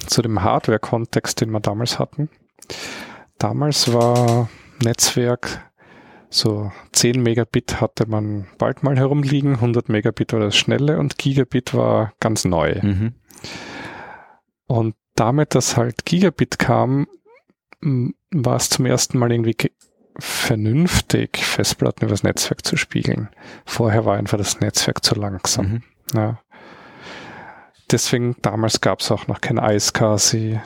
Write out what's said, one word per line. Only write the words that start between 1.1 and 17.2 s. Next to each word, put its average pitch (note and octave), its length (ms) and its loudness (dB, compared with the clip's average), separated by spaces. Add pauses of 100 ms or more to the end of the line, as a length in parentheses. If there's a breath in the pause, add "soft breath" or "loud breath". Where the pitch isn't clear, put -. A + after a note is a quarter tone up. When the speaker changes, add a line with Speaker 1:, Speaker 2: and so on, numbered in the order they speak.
Speaker 1:
den A2+ 100 0
wir G#2+ 100 -2
damals A2 380 -2
hatten. D3 320 -4 (1080 loud breath)
Damals B2 540 0
war A#2+ 560 4 (340 loud breath)
Netzwerk, - 880 0 (600 loud breath)
so G#2 420 -2 (200 loud breath)
zehn B2 300 2
Megabit A#2 600 0
hatte A2+ 260 0
man G#2+ 380 -4 (100)
bald A#2 260 -2
mal C#3 140 2
herumliegen, C#3 640 2
hundert A#2+ 300 0
Megabit A2 420 0
war A2+ 80 2
das G2+ 160 2
Schnelle C#3+ 420 2
und C#3+ 200 -2
Gigabit C3+ 560 0
war A2 460 2
ganz A2 260 0
neu. E2 340 2
Speaker 2:
Mhm. G2+ 340 -2 (1500 loud breath)
Speaker 1:
Und A2+ 280 0 (200)
damit, C3 400 2
dass - 220 0
halt A#2+ 300 -2
Gigabit F3 520 2
kam, B2 480 2 (760)